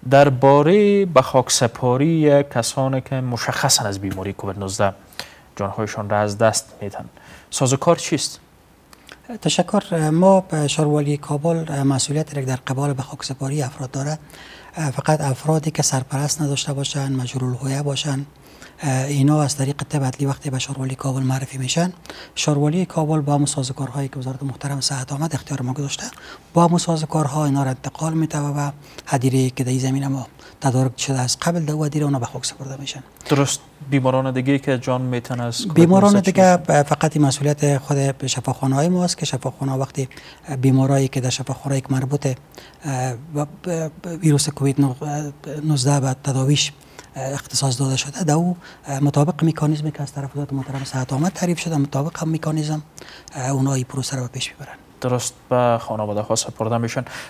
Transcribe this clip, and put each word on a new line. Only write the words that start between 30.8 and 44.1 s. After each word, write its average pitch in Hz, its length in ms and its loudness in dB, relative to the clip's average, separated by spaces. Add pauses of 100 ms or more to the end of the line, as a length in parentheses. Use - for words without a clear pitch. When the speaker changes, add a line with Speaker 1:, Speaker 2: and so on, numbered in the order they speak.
Speaker 2:
شده 135 180 -2
از 127 200 -2
قبل، 170 200 0
در 147 140 -2
او 156 120 -2
هدیره 151 200 0
اونا 139 140 0
به 123 60 -4
خاک 127 200 -10
سپرده 135 360 -10
می‌شن. 135 220 -12 (260)
Speaker 1:
درست. 139 300 2 (300)
بیماران 131 420 2
دیگه 127 280 2
که 131 180 0
جان 127 240 -2
می‌تن 123 380 -4
از 120 180 -4
کووید 175 160 -4
Speaker 2:
بیماران 185 400 8
Speaker 1:
نوزده 190 180 4
Speaker 2:
دیگه 185 260 8
Speaker 1:
چی 175 140 -2
می‌شه؟ 147 120 6
Speaker 2:
فقط 151 340 0
این 147 80 6
مسئولیت 143 520 2
خود 139 500 -2
شفاخانه‌های 135 600 0
ماست 180 280 0
که - 80 -4
شفاخانه‌ها 135 540 -4
وقتی 135 300 -4 (520)
بیمارایی 135 460 4
که 131 140 -4
در 127 80 -2
شفاخانه‌ای 135 520 -4
که - 80 -14
مربوطه، 135 460 -2 (480)
اه، 131 300 -4 (220)
و، 147 40 -2
اه، 160 500 -6 (160)
ویروس 160 440 2